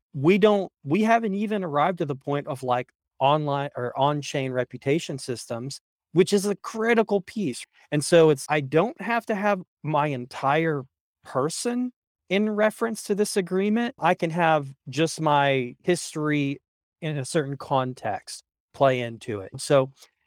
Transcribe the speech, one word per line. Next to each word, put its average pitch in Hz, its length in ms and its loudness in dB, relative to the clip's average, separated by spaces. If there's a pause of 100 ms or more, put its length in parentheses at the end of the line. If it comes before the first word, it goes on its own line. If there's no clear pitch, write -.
(140)
we 160 240 4
don't, 202 340 4 (100)
we 165 200 0
haven't 226 320 2
even 208 280 -4
arrived 165 360 0
to 165 80 -2
the 139 100 -6
point 143 300 -4
of, 135 160 -8
like, 123 260 -2 (300)
online 143 580 2
or 120 220 -6
on-chain 139 520 0
reputation 131 680 -2
systems, 123 640 -10 (300)
which 180 200 2
is 196 140 2
a 202 100 -2
critical 220 640 0
piece. 180 460 -6 (260)
And 147 100 0
so 160 280 6
it's, 139 180 -2
I 151 140 0
don't 156 360 0
have 226 280 -4
to 226 80 -2
have 202 260 0 (220)
my 151 240 0
entire 143 800 -2 (380)
person 240 680 -2 (380)
in 208 180 2
reference 214 540 -2
to 208 120 -2
this 208 220 0
agreement. 208 600 0
I 170 160 2
can 170 160 -2
have 156 420 2 (160)
just 156 320 -2
my 139 640 2
history 147 800 -2 (400)
in 156 160 -4
a 131 80 -6
certain 139 320 -2
context 127 840 -4 (300)
play 131 300 2
into 117 380 -8
it. 95 180 -14
So 135 340 2 (340)